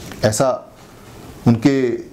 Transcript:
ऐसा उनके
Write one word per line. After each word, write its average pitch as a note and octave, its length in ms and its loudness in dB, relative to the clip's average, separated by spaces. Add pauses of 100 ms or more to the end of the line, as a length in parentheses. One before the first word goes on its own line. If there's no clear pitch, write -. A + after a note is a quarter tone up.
(240)
ऐसा C3 260 2 (960)
उनके B2+ 420 2 (240)